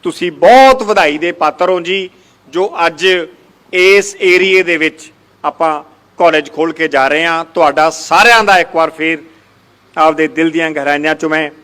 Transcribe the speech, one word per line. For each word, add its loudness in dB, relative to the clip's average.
ਤੁਸੀਂ -6
ਬਹੁਤ 4
ਵਧਾਈ 0
ਦੇ -4
ਪਾਤਰ -2
ਹੋ -2
ਜੀ, -8
ਜੋ -4
ਅੱਜ -2
ਇਸ 2
ਏਰੀਏ 2
ਦੇ -2
ਵਿੱਚ -6
ਆਪਾਂ -4
ਕਾਲਜ 0
ਖੋਲ੍ਹ -4
ਕੇ -4
ਜਾ 0
ਰਹੇ -2
ਹਾਂ। -4
ਤੁਹਾਡਾ 0
ਸਾਰਿਆਂ 2
ਦਾ 4
ਇੱਕ -4
ਵਾਰ 0
ਫੇਰ -6
ਆਪਦੇ 2
ਦਿਲ -2
ਦੀਆਂ -4
ਗਹਿਰਾਈਆਂ -2
'ਚੋਂ -6
ਮੈਂ -4